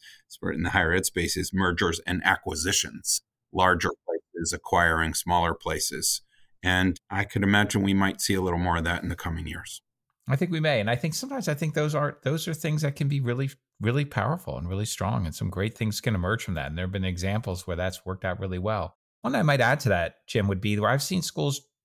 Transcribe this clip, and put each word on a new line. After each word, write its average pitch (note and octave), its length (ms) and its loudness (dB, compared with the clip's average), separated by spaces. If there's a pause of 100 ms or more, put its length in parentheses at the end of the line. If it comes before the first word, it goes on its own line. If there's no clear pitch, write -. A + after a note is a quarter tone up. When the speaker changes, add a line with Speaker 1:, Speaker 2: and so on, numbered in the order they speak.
(420)
Speaker 1:
in D#2 200 -4
the F2 80 -2
higher F2 240 2
ed F#2 100 2
space, E2+ 320 -2
is F2+ 160 -4
mergers F2+ 540 0
and F2+ 180 -2
acquisitions, - 960 -2 (320)
larger F#2 380 4 (160)
places E2+ 480 -6
acquiring E2 600 2
smaller F2 380 2
places. - 720 -4 (400)
And F2+ 360 4 (120)
I G2 140 0
could G2 180 -2
imagine G2+ 400 4
we G2 100 4
might G2 300 2
see G2+ 120 2
a F#2 60 2
little F2 180 0
more F2 200 2
of D#2+ 60 0
that E2+ 180 0
in F2 80 -4
the E2 60 -4
coming E2 300 -6
years. - 360 -12 (440)
Speaker 2:
I C3+ 100 2
think F3 140 0
we D#3+ 100 -2
may. D3 200 4
And G#2 80 0
I A#2+ 80 2
think D#3 160 -2
sometimes C4+ 360 -4
I D3+ 60 0
think D#3 200 -2
those D3+ 200 0
are, D3 280 0
those D#3+ 260 -2
are D#3+ 60 -2
things D#3 260 -2
that C#3+ 160 0
can C#3 120 0
be C#3+ 120 0
really, B2+ 300 0 (300)
really C3 260 2
powerful C3 500 -2
and D2+ 100 -6
really G2 200 -2
strong, G2+ 400 -2
and D#2 80 -6
some G#2 160 -2
great G2 260 -2
things A2 240 -2
can A2+ 140 0
emerge F#2+ 300 0
from F#2+ 100 -4
that. C#2 140 -4
And D#2 100 -6
there F#2 80 -2
have F#2 60 -4
been F#2+ 120 -2
examples F#2 640 -2
where F2 100 -4
that's F2+ 300 -4
worked F#2 180 -8
out F2+ 160 -4
really F#2 180 -4
well. F#2+ 380 -2 (260)
One B3 120 -2
I A3 80 2
might C#3+ 180 4
add B2+ 200 4
to A2 100 2
that, E2+ 240 2 (120)
Jim, G#2 220 2
would G2 140 0
be G#2 160 2
where G#2+ 120 2
I've C#3 120 2
seen F#3 180 0
schools D3 400 -2 (240)